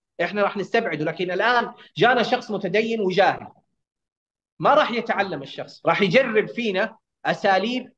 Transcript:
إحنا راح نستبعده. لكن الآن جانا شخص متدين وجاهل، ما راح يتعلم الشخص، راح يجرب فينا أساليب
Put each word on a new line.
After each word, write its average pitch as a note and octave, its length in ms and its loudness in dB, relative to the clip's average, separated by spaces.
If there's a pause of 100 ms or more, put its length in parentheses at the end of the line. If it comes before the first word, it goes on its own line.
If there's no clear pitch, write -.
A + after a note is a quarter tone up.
(220)
إحنا F#3+ 200 -2
راح G3 140 -2
نستبعده. F3 480 -2
لكن E3+ 260 -4
الآن A3 420 0 (240)
جانا A#3 260 4
شخص A#3+ 280 -2
متدين G#3+ 500 -2
وجاهل، F#3 460 2 (1120)
ما G#3 160 4
راح D4 160 4
يتعلم G3 520 -4
الشخص، - 440 -10
راح E3 160 2
يجرب G#3+ 460 2
فينا G#3+ 480 -4 (280)
أساليب G3 720 0